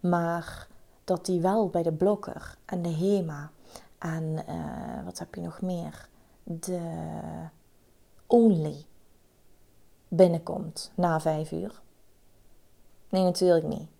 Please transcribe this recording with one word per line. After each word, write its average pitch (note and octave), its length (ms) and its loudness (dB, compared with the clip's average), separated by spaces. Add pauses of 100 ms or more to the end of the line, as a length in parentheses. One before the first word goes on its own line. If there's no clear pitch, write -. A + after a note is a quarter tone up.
maar E3+ 680 -2 (360)
dat F3+ 220 0
die F3+ 140 2
wel G3 280 4
bij E3+ 140 0
de E3 100 2
Blokker - 720 0
en F3+ 180 -4
de E3+ 60 -2
HEMA D#3+ 640 0 (480)
en, D#3+ 480 -4
eh, - 580 -8
wat - 140 -12
heb - 160 -12
je F3+ 60 -10
nog E3+ 200 -10
meer, E3+ 480 -6 (340)
de E3+ 380 -8 (1500)
Only D#3+ 580 6 (1200)
binnenkomt E3+ 880 2
na E3 260 0
vijf D#3 320 -2
uur? F3+ 280 -8 (1300)
Nee, F#3 140 2
natuurlijk F3+ 440 4
niet. D#3 220 -8 (120)